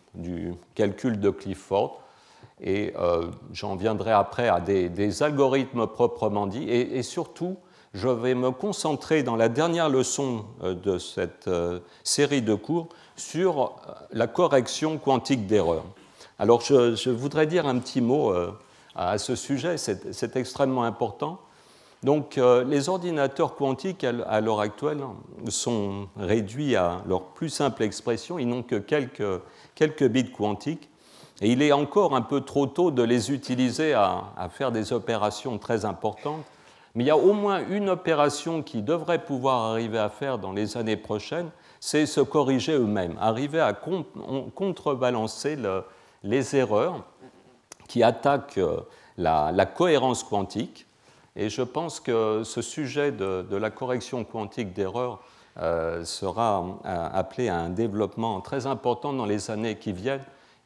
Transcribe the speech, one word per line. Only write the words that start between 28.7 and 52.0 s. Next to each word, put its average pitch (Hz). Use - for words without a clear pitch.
quelques, 104
quelques 151
bits 120
quantiques. 104
Et 113
il 127
est 151
encore 143
un 120
peu 139
trop 143
tôt 175
de 123
les 117
utiliser 131
à, 98
à 87
faire 131
des 110
opérations 107
très 110
importantes. 110
Mais 120
il -
y 147
a 156
au 175
moins 202
une 202
opération 160
qui -
devrait 165
pouvoir 127
arriver 113
à 107
faire 131
dans 95
les 104
années 110
prochaines, 147
c'est 151
se -
corriger 135
eux-mêmes, 104
arriver 135
à 113
con-, 165
on, 135
contrebalancer 131
le, 95
les 120
erreurs 127
qui 117
attaquent, 120
euh, 82
la, 80
la 95
cohérence 131
quantique. 104
Et 104
je 127
pense 147
que 110